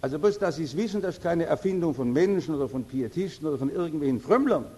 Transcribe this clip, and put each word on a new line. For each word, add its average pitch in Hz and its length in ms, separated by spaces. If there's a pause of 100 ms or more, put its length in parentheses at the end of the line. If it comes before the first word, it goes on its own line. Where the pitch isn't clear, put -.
Also 135 180
bloß, 202 180
dass 170 200
Sie 165 60
es 139 140
wissen, 208 240
das 190 140
ist - 80
keine 170 220
Erfindung 170 500
von 120 180
Menschen 170 400
oder 139 160
von 131 140
Pietisten 143 640
oder 147 100
von 135 140
irgendwelchen 151 500
Frömmlern. 247 440 (120)